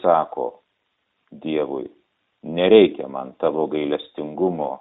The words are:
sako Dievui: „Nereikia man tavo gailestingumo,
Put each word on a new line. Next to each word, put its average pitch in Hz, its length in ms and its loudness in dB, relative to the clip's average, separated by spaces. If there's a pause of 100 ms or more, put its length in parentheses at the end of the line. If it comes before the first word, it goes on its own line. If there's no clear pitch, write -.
sako 78 600 -2 (720)
Dievui: 71 560 -6 (560)
„Nereikia 90 640 4
man 67 240 -12
tavo 78 340 -2
gailestingumo, 76 1040 -4 (100)